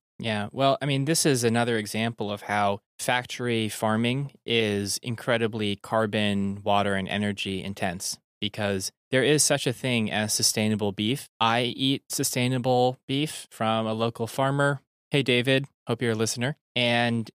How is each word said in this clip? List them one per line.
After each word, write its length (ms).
Yeah, 320
well, 280
I 60
mean, 200
this 200
is 180
another 320
example 560
of 120
how 380
factory 680
farming 640
is 540
incredibly 760
carbon, 880
water, 300
and 160
energy 540
intense, 560
because 520
there 140
is 200
such 220
a 80
thing 380
as 200
sustainable 600
beef. 380
I 240
eat 460
sustainable 1000
beef 420
from 380
a 60
local 340
farmer. 540
Hey, 140
David, 420
hope 140
you're 100
a 40
listener. 420
And 600